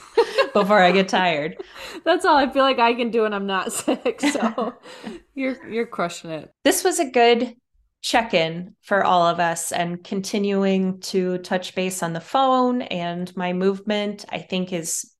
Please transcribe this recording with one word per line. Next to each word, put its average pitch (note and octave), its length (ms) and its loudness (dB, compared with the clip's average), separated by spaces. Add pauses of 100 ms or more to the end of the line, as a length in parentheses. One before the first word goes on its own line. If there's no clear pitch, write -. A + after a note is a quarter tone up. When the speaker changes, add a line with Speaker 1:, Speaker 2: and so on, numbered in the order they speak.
Speaker 1:
<laughs> - 440 0
before G#3 280 4
I F3+ 120 6
get F#3+ 160 2
tired." F3 540 0 (200)
Speaker 2:
<laughs> - 220 -14
That's E4+ 200 2
all E4 120 6
I C4+ 120 4
feel C4+ 140 2
like C4+ 160 4
I A#3 160 4
can A#3+ 160 -2
do, A3 140 2
and G#3 100 -2
I'm G3 120 -4
not F#3+ 260 -2
<laughs> - 120 -8
sick, B3+ 360 -2
so A#3 540 -2 (300)
Speaker 1:
<laughs> - 300 -16
Speaker 2:
you're, C4 340 -6
you're A3+ 180 -4
crushing E3+ 440 -6
it. D#3 220 -12 (100)
Speaker 1:
This F#4 220 2
was F4 160 2
a C4+ 100 -2
good A#3+ 460 4 (460)
check-in F3+ 760 0
for G3 240 0
all F3+ 220 4
of E3+ 120 0
us, E3+ 340 -2
and F3 300 -4
continuing G3 960 -2
to F3+ 380 -2
touch F#3 360 -6
base F#3 280 -4
on E3 120 -4
the E3 60 -6
phone B3+ 600 2
and F3 560 -6
my F3+ 160 -2
movement, G3+ 760 -2
I F#3+ 80 -6
think, F#3 340 -6
is - 480 -6